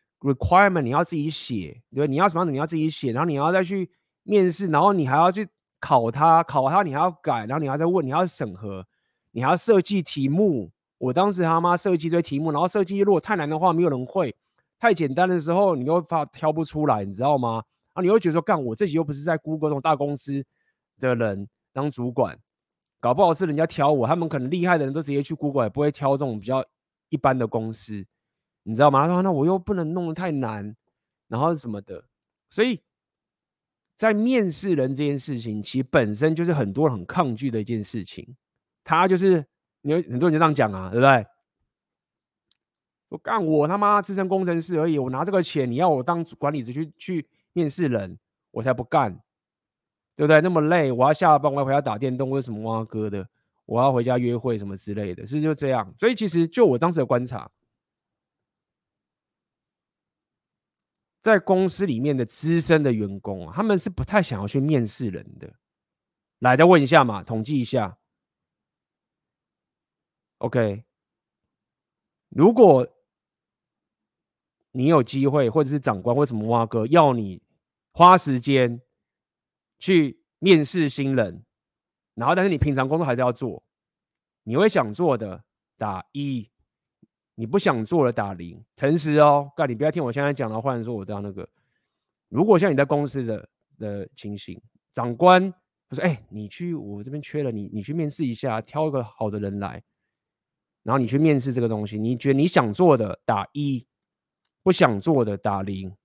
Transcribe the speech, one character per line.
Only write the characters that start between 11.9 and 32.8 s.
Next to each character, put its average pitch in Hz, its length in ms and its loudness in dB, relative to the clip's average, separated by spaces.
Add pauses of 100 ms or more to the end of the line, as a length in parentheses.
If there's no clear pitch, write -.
计 160 120 -2
一 - 20 -2
堆 170 100 2
题 147 180 -4
目， 156 140 -2
然 143 80 0
后 175 80 2
设 202 160 0
计 196 140 -6
如 196 120 2
果 185 80 4
太 214 180 -2
难 151 120 -4
的 156 100 -4
话 175 140 2
没 165 100 2
有 180 60 4
人 127 160 -2
会， 143 320 -4 (420)
太 233 140 2
简 156 200 -2
单 170 140 0
的 180 140 0
时 151 100 -6
候 185 240 2
你 127 120 -4
又 160 160 2
怕 156 240 -4
挑 156 260 -4
不 160 100 -4
出 151 240 -4
来， 107 200 0
你 98 80 -10
知 101 80 -6
道 143 160 2
吗？ 117 160 -2 (400)
然 - 0 -
后 185 80 -4
你 180 80 2
会 220 100 6
觉 175 80 0
得 160 60 0
说 165 80 2
，“干， 165 200 0
我 117 120 -4
自 202 120 -2
己 156 60 -4
又 160 100 0
不 147 120 -4
是 139 80 -12
在 160 160 -2
Google 156 320 -4
这 - 20 -2
种 143 80 -4
大 156 160 0
公 143 180 -4
司 139 300 -6 (540)
的 127 160 0
人 104 340 -4 (240)
当 143 180 -4
主 123 220 -6
管， 113 260 -2 (640)
搞 120 140 2
不 165 80 2
好 170 100 4
是 180 140 -2
人 151 100 -2
家 156 100 0
挑 147 240 0
我， 131 160 2
他 143 80 2
们 170 140 -4
可 151 100 -4
能 131 120 -4
厉 175 160 -2
害 180 100 4
的 147 80 0
人 135 80 -4
都 151 80 -4
直 143 100 -8
接 143 120 -2
去 160 120 -6
Google， 139 300 -2
也 107 60 -4
不 139 100 -6
会 147 100 2
挑 139 260 0
这 - 20 -4
种 131 200 -4
比 98 80 -14
较 131 180 -2 (440)
一 - 80 -6
般 131 220 2
的 120 80 0
公 110 260 -4
司。” 104 320 -12 (600)
你 110 100 -6
知 117 80 2
道 147 80 8
吗？ 139 160 4
他 - 20 0
说 180 140 0
，“那 190 100 0
我 147 140 0
又 185 120 2
不 185 160 -6
能 165 180 -4
弄 175 160 -4
得 160 60 -6
太 175 160 -6
难， 107 460 -6 (520)
然 117 120 -4
后 165 140 0
什 135 160 -10
么 104 120 -8
的。” 95 220 -16 (460)
所 202 120 -2
以 240 180 -2 (1160)